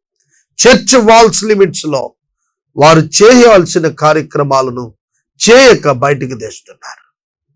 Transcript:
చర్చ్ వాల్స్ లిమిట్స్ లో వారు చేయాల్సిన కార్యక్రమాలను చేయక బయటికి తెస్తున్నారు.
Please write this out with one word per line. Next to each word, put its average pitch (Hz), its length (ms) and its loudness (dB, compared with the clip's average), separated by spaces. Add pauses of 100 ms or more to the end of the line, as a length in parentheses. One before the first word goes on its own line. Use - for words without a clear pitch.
(380)
చర్చ్ - 580 -2
వాల్స్ 226 480 2
లిమిట్స్ 196 420 -4
లో 139 260 -8 (640)
వారు 156 220 2
చేయాల్సిన 202 880 2
కార్యక్రమాలను 139 1080 -4 (560)
చేయక 226 400 4
బయటికి 135 440 -6
తెస్తున్నారు. - 800 -20 (440)